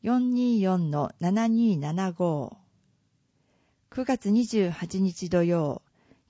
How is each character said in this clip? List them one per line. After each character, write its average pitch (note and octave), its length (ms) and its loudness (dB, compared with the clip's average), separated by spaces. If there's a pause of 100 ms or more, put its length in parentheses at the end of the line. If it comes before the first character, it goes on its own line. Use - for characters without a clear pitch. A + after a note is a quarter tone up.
四 B3 320 0
二 A#3+ 260 2
四 F#3 300 0
の D3 280 -2
七 G3+ 300 0
二 A3+ 300 2
七 E3+ 340 -4
五。 E3 480 -4 (1300)
九 B3+ 120 -4
月 A#3+ 260 -2
二 A#3 140 4
十 G#3 260 0
八 F3 300 -6
日 F#3 300 -2
土 F3 120 4
曜、 E3+ 400 0 (480)